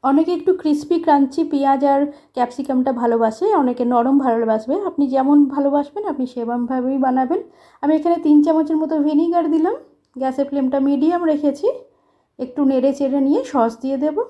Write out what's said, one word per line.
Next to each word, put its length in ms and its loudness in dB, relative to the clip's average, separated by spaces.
অনেকে 300 2
একটু 200 0
ক্রিসপি 460 -2
ক্রাঞ্চি 440 2
পেঁয়াজ 420 0
আর 160 2
ক্যাপসিকামটা 580 -2
ভালোবাসে, 640 0
অনেকে 320 0
নরম 340 2
ভালোবাসবে, 640 0
আপনি 260 -2
যেমন 380 4
ভালোবাসবেন 600 -2
আপনি 200 -4
সেরকমভাবেই 720 -4
বানাবেন। 440 0
আমি 140 2
এখানে 200 0
তিন 280 4
চামচের 340 2
মতো 220 -2
ভিনিগার 520 0
দিলাম, 240 0
গ্যাসের 280 -2
ফ্লেমটা 340 -2
মিডিয়াম 440 0
রেখেছি, 440 0
একটু 260 -4
নেড়ে 280 2
চেড়ে 280 -2
নিয়ে 220 2
সস 380 0
দিয়ে 160 -4
দেব। 320 -2